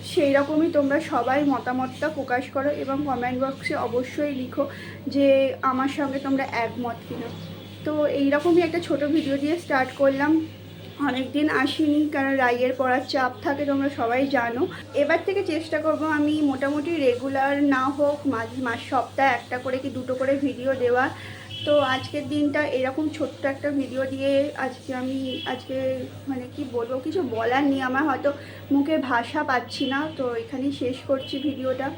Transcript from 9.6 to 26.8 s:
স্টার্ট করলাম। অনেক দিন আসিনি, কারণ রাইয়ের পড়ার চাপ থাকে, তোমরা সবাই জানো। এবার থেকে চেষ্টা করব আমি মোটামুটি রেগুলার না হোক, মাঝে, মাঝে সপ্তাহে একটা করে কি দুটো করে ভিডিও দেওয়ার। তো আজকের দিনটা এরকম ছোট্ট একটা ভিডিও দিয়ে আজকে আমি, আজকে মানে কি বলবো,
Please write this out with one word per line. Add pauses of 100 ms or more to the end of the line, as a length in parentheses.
স্টার্ট (120)
করলাম। (800)
অনেক (100)
দিন (160)
আসিনি, (140)
কারণ (100)
রাইয়ের
পড়ার (100)
চাপ (140)
থাকে,
তোমরা (100)
সবাই (140)
জানো। (400)
এবার
থেকে (100)
চেষ্টা
করব (180)
আমি (180)
মোটামুটি (140)
রেগুলার (180)
না (140)
হোক, (160)
মাঝে,
মাঝে
সপ্তাহে
একটা
করে
কি
দুটো
করে (120)
ভিডিও (120)
দেওয়ার। (540)
তো (220)
আজকের (100)
দিনটা (160)
এরকম (120)
ছোট্ট (120)
একটা (100)
ভিডিও (100)
দিয়ে (340)
আজকে (120)
আমি, (360)
আজকে (540)
মানে (100)
কি (140)
বলবো, (100)